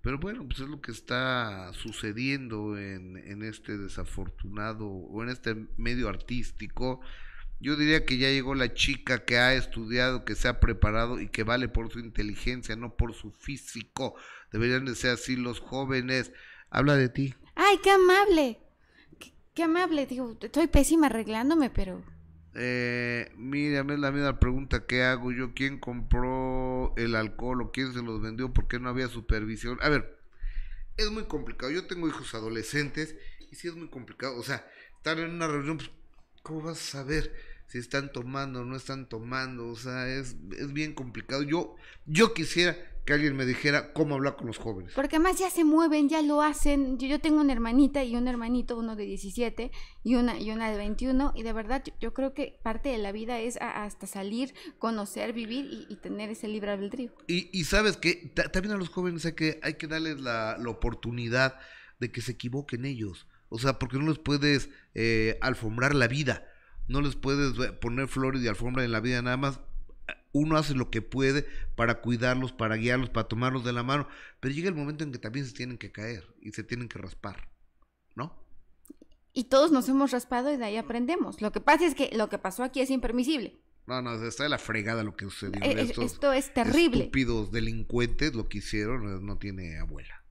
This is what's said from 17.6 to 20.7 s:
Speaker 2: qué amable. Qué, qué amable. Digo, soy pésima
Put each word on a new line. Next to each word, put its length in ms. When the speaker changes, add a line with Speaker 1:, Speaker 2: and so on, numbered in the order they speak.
Speaker 2:
qué 60
amable. 680
Qué, 140
qué 80
amable. 420
Digo, 320
soy 140
pésima 400